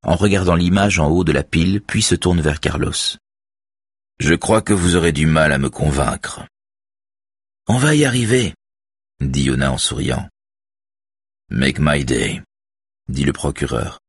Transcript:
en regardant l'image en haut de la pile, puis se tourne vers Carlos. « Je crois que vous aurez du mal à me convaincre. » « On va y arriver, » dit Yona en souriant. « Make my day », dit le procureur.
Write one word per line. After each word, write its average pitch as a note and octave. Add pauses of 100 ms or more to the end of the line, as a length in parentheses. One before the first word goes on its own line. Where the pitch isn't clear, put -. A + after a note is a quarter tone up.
en E2+
regardant F#2
l'image G2
en D2
haut F2
de D#2+
la C#2+
pile, F2+
puis -
se -
tourne F2
vers D2+
Carlos. « - (1000)
Je D#2+
crois A2
que G#2+
vous F2
aurez E2+
du D2+
mal D#2
à C#2
me C2
convaincre. » « - (1200)
On A#2+
va D3
y D3
arriver, » A#2+ (680)
dit C2+
Yona C2
en B1+
souriant. « - (1200)
Make C2
my D2
day », A#1 (680)
dit C2
le C2+
procureur. C#2